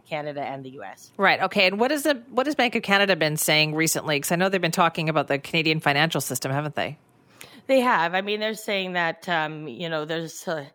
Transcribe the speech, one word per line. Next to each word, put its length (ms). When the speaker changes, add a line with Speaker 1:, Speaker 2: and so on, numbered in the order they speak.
Speaker 1:
Canada 340
and 220
the 80
U 120
S. 340
Speaker 2:
Right. 260
Okay. 240
And 120
what 120
is 120
the, 260
what 180
has 80
Bank 200
of 60
Canada 340
been 220
saying 380
recently? 440
'Cause 120
I 40
know 140
they've 100
been 120
talking 380
about 180
the 120
Canadian 400
financial 420
system, 300
haven't 240
they? 220
Speaker 1:
They 140
have. 340
I 60
mean, 180
they're 160
saying 380
that, 360
um, 380
you 220
know, 140
there's, 440
uh, 280